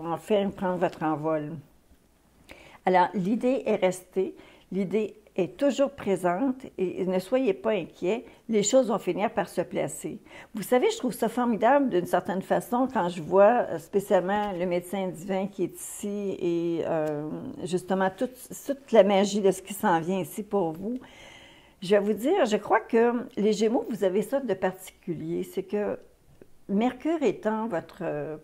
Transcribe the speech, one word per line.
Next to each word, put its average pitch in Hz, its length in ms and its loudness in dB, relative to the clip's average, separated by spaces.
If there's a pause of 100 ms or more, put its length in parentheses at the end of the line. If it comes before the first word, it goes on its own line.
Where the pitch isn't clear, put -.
enfin 196 440 0
prendre 180 280 -2
votre 175 260 -2
envol. 156 480 -2 (1300)
Alors, 180 280 6
l'idée 233 520 0
est 220 100 2
restée, 185 600 -2 (360)
l'idée 196 440 -2 (220)
est 185 180 -2
toujours 277 360 2
présente 190 720 0 (140)
et 185 260 -2
ne 180 140 2
soyez 254 340 2
pas - 160 -2
inquiets, 202 560 -2 (240)
les 208 140 2
choses 254 240 4
vont 202 100 0
finir 185 320 -2
par 185 180 -2
se - 140 -4
placer. - 580 -6 (360)
Vous 208 80 -6
savez, 254 260 2
je 440 80 -2
trouve 233 160 -4
ça 226 160 -2
formidable 240 600 2
d'une 180 180 0
certaine 180 340 0
façon 240 500 0
quand 180 180 0
je 170 120 -8
vois, 196 480 6
euh, 165 80 -4
spécialement 202 800 0
le 175 80 -2
médecin 180 440 -2
divin 190 360 -4
qui 196 200 -4
est - 140 -10
ici 202 600 -6
et, 170 480 0
euh, 151 420 -2 (360)
justement 185 440 -2
toute, 247 260 -6 (300)
toute - 260 -6
la 220 120 10
magie 196 360 4
de 190 120 6
ce 185 100 -8
qui - 140 -12
s'en 175 240 2
vient 180 220 -2
ici 170 200 -8
pour 202 300 -2
vous. 196 260 -8 (840)
Je 170 60 -8
vais 208 120 6
vous 208 120 0
dire, 269 340 2
je 208 100 2
crois 392 220 2
que 240 560 2
les 208 180 2
Gémeaux, 226 380 2
vous 202 120 -2
avez 190 200 2
ça 277 160 -2
de 233 160 -2
particulier, 175 880 -6
c'est - 180 -6
que 202 380 -4 (680)
Mercure 254 540 0
étant 220 460 0
votre, - 340 -6
euh, 151 420 -6